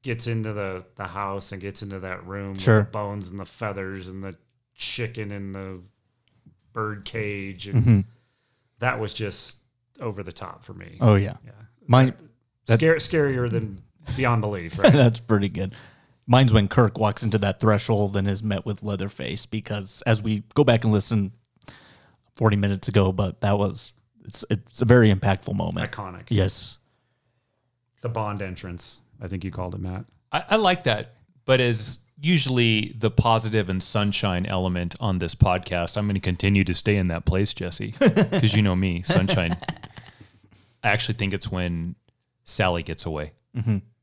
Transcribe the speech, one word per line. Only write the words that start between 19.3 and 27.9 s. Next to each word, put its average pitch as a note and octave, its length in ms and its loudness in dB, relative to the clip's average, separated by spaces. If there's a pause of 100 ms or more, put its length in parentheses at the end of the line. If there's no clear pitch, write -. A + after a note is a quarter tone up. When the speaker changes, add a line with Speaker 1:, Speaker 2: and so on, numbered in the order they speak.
Speaker 2:
because G#2 600 -8
as A2 160 2
we G#2+ 220 -2 (100)
go D3 100 4
back A#2+ 220 4
and G#2+ 80 4
listen G2+ 400 0 (1040)
forty G#2+ 180 4
minutes G2+ 320 -2
ago, G2 240 4
but F#2 300 -4
that G2+ 180 2
was, - 340 -4 (300)
it's, - 260 -10
it's - 320 -4
a A#2+ 40 2
very A2 280 8
impactful G2 400 0
moment. F2+ 380 -4
Speaker 1:
Iconic. F#2+ 380 -14
Speaker 2:
Yes. - 480 0 (1200)